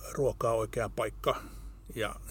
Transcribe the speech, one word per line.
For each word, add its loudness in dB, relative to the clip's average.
ruokaa 4
oikeaan 2
paikkaan. 0
Ja, 0